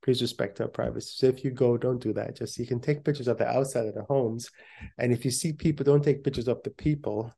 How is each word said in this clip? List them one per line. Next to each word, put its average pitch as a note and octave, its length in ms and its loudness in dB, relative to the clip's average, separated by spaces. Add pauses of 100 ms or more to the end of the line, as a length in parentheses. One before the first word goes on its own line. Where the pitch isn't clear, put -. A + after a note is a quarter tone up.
Please B2 200 2
respect - 400 -4
our A2+ 60 -2
privacy. A#2 480 -4
So C3 120 4
if B2 160 2
you C3+ 80 -2
go, A#2+ 260 4
don't B2+ 240 0
do G#2+ 120 -2
that." G#2+ 220 -4
Just, - 220 -8
you A#2+ 80 -4
can A#2+ 140 -2
take D3 240 -2
pictures C3+ 240 -2
of A2+ 100 2
the A#2+ 100 2
outside B2 380 0
of G#2 100 -6
the G#2+ 80 -8
homes. A#2+ 460 -2 (480)
And B2 140 2
if A#2 140 0
you C3 60 2
see D#3 220 -2
people, D3 300 0
don't C#3+ 200 6
take C#3+ 200 2
pictures B2+ 240 -2
of A#2+ 160 0
the - 80 -6
people A#2 680 -2